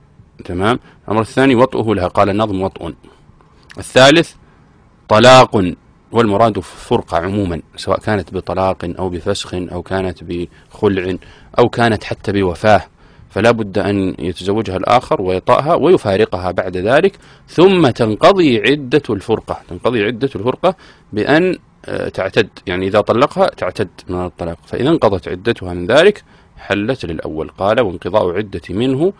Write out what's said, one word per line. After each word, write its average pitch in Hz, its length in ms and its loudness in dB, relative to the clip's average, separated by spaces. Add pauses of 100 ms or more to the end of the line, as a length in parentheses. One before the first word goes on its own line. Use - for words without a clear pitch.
(440)
تمام. 98 340 -2 (260)
الأمر 110 160 -2
الثاني 131 340 0
وطئه 110 400 0
لها، 90 140 -2
قال 101 220 2
النظم: 101 320 -2
"وطءٌ". 85 320 -8 (840)
الثالث 143 540 4 (760)
طلاق، 113 640 6 (380)
والمراد 107 460 2
فرقة - 600 -4
عمومًا، 92 440 -4 (140)
سواء 95 220 -4
كانت 101 360 -4
بطلاق 90 640 -4
أو 92 100 -4
بفسخ 90 460 -6
أو 87 280 -8
كانت 92 420 -6
بخلع 90 920 -4 (420)
أو 120 100 4
كانت 117 360 0
حتى - 280 -6
بوفاة، 98 500 2 (480)
فلا 107 200 2
بد 107 280 -4
أن 95 400 -2
يتزوجها 92 580 -6
الآخر 123 460 0
ويطأها 120 520 0
ويفارقها 98 760 0
بعد 92 260 -6
ذلك، 135 420 0 (300)
ثم 175 420 4
تنقضي 127 720 2
عدة 135 500 0
الفرقة، 101 580 -4
تنقضي 107 360 -2
عدة 120 320 -2
الفرقة 131 380 -2 (380)
بأن، 160 460 0 (260)
آه، - 240 -6
تعتد، 98 400 -2 (180)
يعني 92 200 -2
إذا 104 140 2
طلقها 139 460 0
تعتد 92 420 -6 (200)
من 90 160 -6
الطلاق، 85 420 -10
فإذا - 220 -4
انقضت 107 400 0
عدتها 92 460 -6
من 90 120 -6
ذلك 160 380 4 (320)
حلت 104 480 -6
للأول. 78 440 -8 (100)
قال: 107 220 2
"وانقضاء 92 560 -2
عدة 98 240 -6 (100)
منه 131 500 0